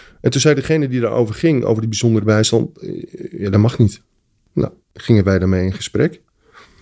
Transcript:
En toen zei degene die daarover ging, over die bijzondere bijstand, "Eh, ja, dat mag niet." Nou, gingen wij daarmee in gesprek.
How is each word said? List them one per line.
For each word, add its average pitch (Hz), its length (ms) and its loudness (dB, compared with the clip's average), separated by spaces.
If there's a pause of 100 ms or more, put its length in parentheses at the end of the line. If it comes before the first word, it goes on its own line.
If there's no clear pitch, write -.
(200)
En 120 100 0
toen 131 100 0
zei 151 140 4
degene 143 340 -2
die 127 120 -4
daarover 113 340 0
ging, 151 300 0
over 110 160 0
die 113 100 -4
bijzondere 110 340 0
bijstand, 110 540 0
"Eh, - 600 -14
ja, 98 100 -4
dat 101 100 4
mag 113 180 2
niet." 107 240 0 (500)
Nou, - 200 -4 (220)
gingen 104 300 2
wij 95 140 2
daarmee 92 260 0
in 92 80 -2
gesprek. 143 480 -4 (600)